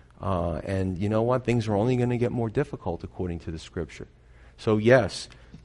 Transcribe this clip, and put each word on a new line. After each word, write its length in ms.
Uh, 420
and 360
you 100
know 140
what? 200
Things 240
are 80
only 220
gonna 220
get 120
more 200
difficult 520
according 360
to 120
the 60
scripture. 500
So 200
yes, 500